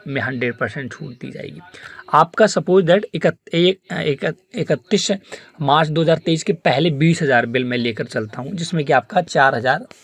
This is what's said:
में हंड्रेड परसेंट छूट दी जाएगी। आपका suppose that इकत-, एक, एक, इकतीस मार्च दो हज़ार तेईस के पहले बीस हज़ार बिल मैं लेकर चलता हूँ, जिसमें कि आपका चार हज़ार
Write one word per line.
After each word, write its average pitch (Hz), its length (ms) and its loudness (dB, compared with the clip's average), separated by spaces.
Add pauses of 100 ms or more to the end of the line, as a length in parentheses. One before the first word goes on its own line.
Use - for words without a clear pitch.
में 135 140 -4
हंड्रेड 123 320 -4
परसेंट 127 380 -8
छूट - 180 -14
दी 127 220 -16
जाएगी। - 280 -14 (540)
आपका 170 320 4
suppose 190 360 2
that 175 200 4 (120)
इकत-, - 400 -4
एक, 175 400 0
एक, 160 420 -4 (200)
इकतीस 202 560 -2 (500)
मार्च 151 280 2
दो 156 120 0
हज़ार 165 160 2
तेईस 160 260 -2
के 202 100 0
पहले 160 360 0
बीस 160 320 2
हज़ार 127 240 2
बिल 123 200 -2
मैं 123 120 -4
लेकर 117 280 -4
चलता 117 360 -8
हूँ, 139 100 -10
जिसमें 165 340 -4
कि 147 80 0
आपका 135 280 2
चार 139 340 2
हज़ार 131 320 -2 (160)